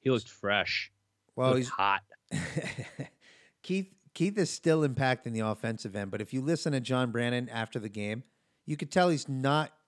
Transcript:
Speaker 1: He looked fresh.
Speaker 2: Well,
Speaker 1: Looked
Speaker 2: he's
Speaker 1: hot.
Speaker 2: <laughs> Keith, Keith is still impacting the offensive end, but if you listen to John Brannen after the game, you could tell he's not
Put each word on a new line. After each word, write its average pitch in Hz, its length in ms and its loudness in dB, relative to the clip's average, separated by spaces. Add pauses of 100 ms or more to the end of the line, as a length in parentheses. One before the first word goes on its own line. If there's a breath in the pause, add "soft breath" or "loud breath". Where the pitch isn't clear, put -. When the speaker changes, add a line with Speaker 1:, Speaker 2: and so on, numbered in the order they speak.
Speaker 1:
He 135 100 2
looked 120 180 2
fresh. - 640 0 (420)
Speaker 2:
Well, 127 140 2
Speaker 1:
Looked 127 120 4
Speaker 2:
he's 120 100 -2
Speaker 1:
hot. 98 320 2 (280)
Speaker 2:
<laughs> - 1300 -10
Keith, 190 320 -4 (180)
Keith 202 240 0
is 196 140 2
still 160 360 2
impacting 127 460 0
the 110 80 -2
offensive 107 560 -2
end, 98 140 -4
but 104 100 -4
if 104 140 -6
you 131 80 -2
listen 156 300 0
to 135 80 0
John 127 300 0
Brannen 120 380 0
after 117 300 -4
the 110 100 -6
game, 107 340 -4 (440)
you 151 100 -4
could 147 160 -8
tell 180 160 6
he's 151 220 0
not 139 420 2 (160)